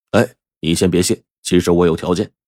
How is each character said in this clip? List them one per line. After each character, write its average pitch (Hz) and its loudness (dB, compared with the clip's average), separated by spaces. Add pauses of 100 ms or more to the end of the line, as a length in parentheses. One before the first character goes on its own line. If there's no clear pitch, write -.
(120)
：“哎， - 0 (240)
你 82 -2
先 95 0
别 87 2
谢， - -4 (200)
其 - 0
实 - 0
我 110 2
有 113 0
条 - -4
件， 90 -6 (160)